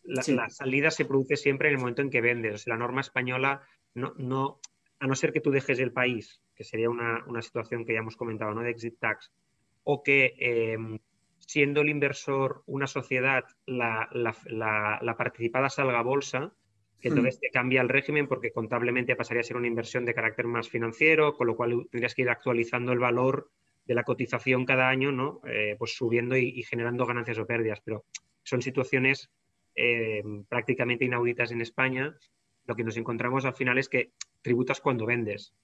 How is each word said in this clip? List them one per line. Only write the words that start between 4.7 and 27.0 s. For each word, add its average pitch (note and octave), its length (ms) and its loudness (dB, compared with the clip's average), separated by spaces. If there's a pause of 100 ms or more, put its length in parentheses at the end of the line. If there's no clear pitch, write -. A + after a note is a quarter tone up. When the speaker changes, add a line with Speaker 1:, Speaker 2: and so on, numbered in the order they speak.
Speaker 1:
a C3+ 60 -4
no C3 80 2
ser D3+ 180 0
que D3+ 100 0
tú D3 80 4
dejes C3+ 280 2
el B2+ 140 0
país, B2 480 -2 (140)
que G#2 100 -18
sería A2+ 240 0
una, A#2 380 -2
una A#2 160 -6
situación A#2 420 -6
que A2+ 80 -4
ya A2 60 0
hemos A2 180 -6
comentado, G#2+ 380 -4
¿no? A2+ 80 -6
De A#2+ 80 -2
exit A#2 280 -8
tax, - 320 -4 (540)
o C#3+ 180 0
que, C3+ 360 4
em, A2+ 600 -2 (400)
siendo C#3+ 440 2
el D3 60 2
inversor C#3 800 0
una C3+ 200 -2
sociedad, C3 580 0 (220)
la, A#2 460 -2
la, A2+ 220 0 (120)
la, G#2+ 540 0
la A#2 160 -2
participada A#2+ 520 0
salga C3 300 2
a A#2 40 2
bolsa, C3+ 500 -2 (480)
que - 100 -2
Speaker 2:
Hmm. D3 80 4
Speaker 1:
entonces B2 200 2
te C3 120 -4
cambia B2+ 320 4
el B2 80 2
régimen C#3 360 2
porque B2 240 -2
contablemente A#2+ 640 0
pasaría A#2 280 -2
a - 20 -2
ser A#2 120 -6
una A#2+ 120 0
inversión A#2 360 -2
de A#2+ 100 -2
carácter A#2 320 -2
más A#2 220 -2
financiero, D3 680 4
con A#2+ 100 0
lo A2+ 80 0
cual A#2+ 360 0
tendrías A#2+ 240 -4
que C3 80 0
ir B2 80 2
actualizando A#2+ 640 0
el B2 60 2
valor B2 520 2 (340)
de B2 100 0
la A#2+ 100 2
cotización B2+ 600 0
cada B2+ 240 4
año, C3 240 2
¿no? C3+ 340 -4
Eh, G#2+ 320 -2
pues A2+ 160 -6
subiendo A#2+ 440 0
y, B2 100 2
y B2+ 140 -8
generando A#2+ 420 -2